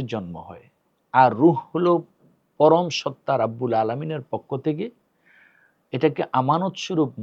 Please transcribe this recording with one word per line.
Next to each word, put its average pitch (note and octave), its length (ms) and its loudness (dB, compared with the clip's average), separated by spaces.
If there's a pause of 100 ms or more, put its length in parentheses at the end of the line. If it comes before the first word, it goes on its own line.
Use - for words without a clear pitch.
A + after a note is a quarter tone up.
(120)
জন্ম F2+ 220 -8 (140)
হয়। E2+ 180 -20 (480)
আর B2+ 160 8 (100)
রূহ D#3 160 6 (160)
হলো F3 200 2 (640)
পরম D#3+ 280 6 (140)
সত্তা C#3 420 -6
রাব্বুল A#2 380 -4
আলামিনের C#3 420 -4 (100)
পক্ষ - 180 -8 (160)
থেকে, D#3 200 -4 (1080)
এটাকে C#3+ 300 0 (180)
আমানত E3 340 0 (100)
স্বরূপ D#3 260 0 (120)